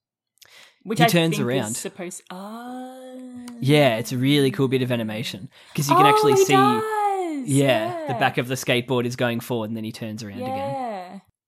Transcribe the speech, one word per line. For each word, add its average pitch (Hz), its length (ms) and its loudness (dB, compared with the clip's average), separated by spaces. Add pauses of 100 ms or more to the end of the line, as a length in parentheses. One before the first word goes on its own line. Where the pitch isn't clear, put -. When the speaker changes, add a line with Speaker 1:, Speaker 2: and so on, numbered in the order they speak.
(840)
Speaker 1:
Which 214 160 -4
Speaker 2:
He - 60 8
Speaker 1:
I - 20 6
Speaker 2:
turns 165 300 4
Speaker 1:
think 131 120 0
Speaker 2:
around. 120 220 -2
Speaker 1:
is - 60 -6
supposed, 180 520 -12
oh. 247 720 -14 (580)
Speaker 2:
Yeah, 135 380 4
it's 117 140 -8
a 131 80 -4
really 135 320 4
cool 135 160 0
bit 127 160 0
of 123 80 -2
animation. 110 580 -6 (240)
'Cause 143 160 -2
you 330 60 4
can 370 100 8
Speaker 1:
Oh, 427 40 8
Speaker 2:
actually 427 240 6
Speaker 1:
he 392 120 6
Speaker 2:
see, 403 80 4
Speaker 1:
does. 403 960 2
Speaker 2:
yeah, 139 580 2
the 277 80 -4
Speaker 1:
Yeah. 117 60 -4
Speaker 2:
back 135 180 0
of 127 100 -2
the 131 60 -6
skateboard 123 520 0
is 123 100 -6
going 117 240 -2
forward 113 320 -6
and 113 60 -6
then 110 60 -8
he 110 80 -8
turns 110 300 -10
around 101 220 -12
again. 262 140 -6
Speaker 1:
Yeah. 226 640 -8 (280)